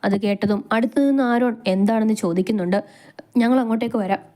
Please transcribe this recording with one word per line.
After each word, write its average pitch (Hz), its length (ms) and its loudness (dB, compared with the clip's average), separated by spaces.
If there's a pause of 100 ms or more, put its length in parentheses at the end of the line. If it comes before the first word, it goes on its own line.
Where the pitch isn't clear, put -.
അത് 202 180 0
കേട്ടതും 202 400 0 (100)
അടുത്തു 226 280 0
നിന്ന് 277 220 2
ആരോൺ 240 320 0 (120)
എന്താണെന്ന് 214 560 2
ചോദിക്കുന്നുണ്ട്. 185 560 0 (580)
"ഞങ്ങൾ 247 240 2
അങ്ങോട്ടേക്ക് 226 440 -2
വരാം." 190 200 -4 (120)